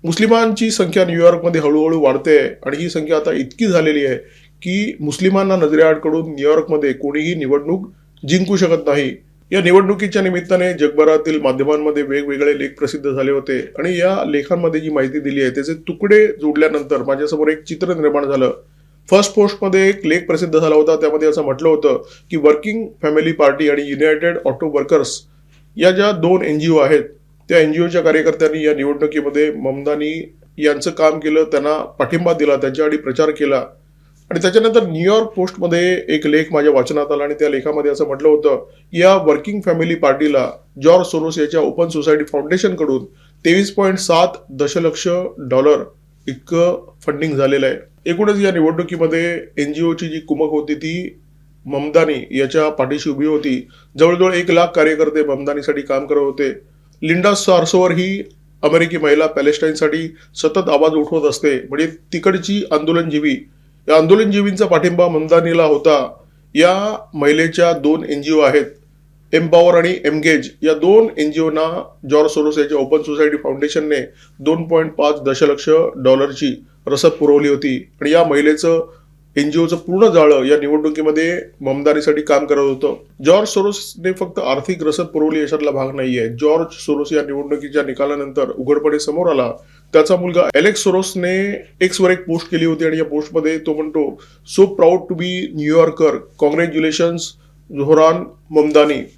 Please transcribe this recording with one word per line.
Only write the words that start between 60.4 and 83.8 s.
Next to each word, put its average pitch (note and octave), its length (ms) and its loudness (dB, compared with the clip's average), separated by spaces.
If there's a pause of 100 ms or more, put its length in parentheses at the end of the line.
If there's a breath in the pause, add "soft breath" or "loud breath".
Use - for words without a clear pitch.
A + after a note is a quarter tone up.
आवाज D#3 220 4
उठवत D3+ 380 0
असते, C#3 300 -2 (100)
म्हणजे D3 180 -2
तिकडची F#3 840 -4
आंदोलनजीवी, D3+ 640 0 (540)
या D#3 60 6
आंदोलनजीवींचा G3+ 720 4
पाठिंबा F3 420 2
ममदानीला E3 560 2
होता. D3 500 2 (420)
या F#3+ 580 2
महिलेच्या D#3+ 600 2
दोन D#3 300 0
एनजीओ D3 360 -2
आहेत, C#3+ 260 4 (680)
एम्पॉवर E3+ 400 4
आणि F3 220 2 (100)
एमगेज, D3+ 440 0 (120)
या D#3 120 2
दोन G3 340 4 (100)
एनजीओना D#3 640 -2 (260)
जॉर्ज D3+ 220 4
सोरोस D3+ 260 0
याच्या D3 200 0
ओपन C#3 240 0
सोसायटी D3+ 360 0
फाउंडेशनने D3 720 -4 (300 soft breath)
दोन D#3+ 280 -2
पॉइंट D#3+ 240 0
पाच D3 340 0
दशलक्ष C#3+ 440 0 (260)
डॉलरची C3+ 680 0 (240 soft breath)
रसद C#3 220 2
पुरवली D3 380 2
होती C#3 400 -2 (140)
आणि D3 100 -2
या E3+ 120 4
महिलेचं D#3 640 0 (500 soft breath)
एनजीओचं D#3+ 380 0
पूर्ण F#3 320 0
जाळं D3+ 360 6
या C#3+ 140 2
निवडणुकीमध्ये D3+ 840 -2 (200)
ममदानीसाठी D3+ 600 0
काम D3 240 0
करत C#3+ 140 0
होतं. C3+ 360 -2 (300)
जॉर्ज G3 220 4
सोरोसने G3 640 -4